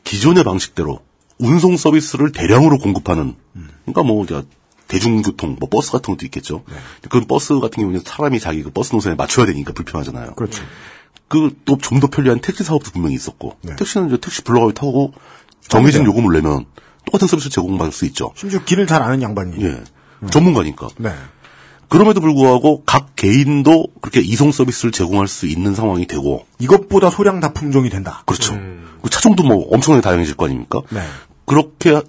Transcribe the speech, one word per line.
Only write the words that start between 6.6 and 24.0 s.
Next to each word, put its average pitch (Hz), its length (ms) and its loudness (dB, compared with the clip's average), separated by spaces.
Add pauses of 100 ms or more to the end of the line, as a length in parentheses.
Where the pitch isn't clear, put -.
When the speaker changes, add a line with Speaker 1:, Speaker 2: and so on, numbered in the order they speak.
Speaker 2:
네. 78 60 -18 (340)
Speaker 1:
그런 117 180 2
버스 139 320 0
같은 117 220 -4
경우는 92 240 -4
사람이 139 340 -4
자기 80 240 -6
그 71 80 -14
버스 107 220 -4
노선에 101 220 -2
맞춰야 71 300 0
되니까 71 280 -4
불편하잖아요. 117 600 -10
Speaker 2:
그렇죠. - 280 -8 (640)
Speaker 1:
그 151 220 2 (160)
또 139 120 2
좀 135 240 0
더 135 60 4
편리한 127 320 0
택시 - 240 -6
사업도 156 280 -2
분명히 82 240 -2
있었고, - 480 -12
Speaker 2:
네. - 140 -12
Speaker 1:
택시는 196 300 -2
이제 123 100 0
택시 - 260 -10
불러가지고 117 300 2
타고 139 400 -2 (540)
정해진 135 360 4
Speaker 2:
맞아요. 104 80 4
Speaker 1:
요금을 104 300 2
내면 73 240 -2 (400)
똑같은 196 220 0
서비스를 143 240 -2
제공받을 90 420 -2
수 - 140 -6
있죠. - 280 -8
Speaker 2:
심지어 196 300 -6
길을 190 200 2
잘 160 160 0
아는 127 200 -2
양반이. 98 320 -6 (100)
Speaker 1:
예. 92 40 2 (560)
Speaker 2:
음. 101 60 -8
Speaker 1:
전문가니까. 104 680 2
Speaker 2:
네. 113 140 -8 (760)
Speaker 1:
그럼에도 202 340 4
불구하고 143 640 4
각 139 300 -2
개인도 143 720 4 (140)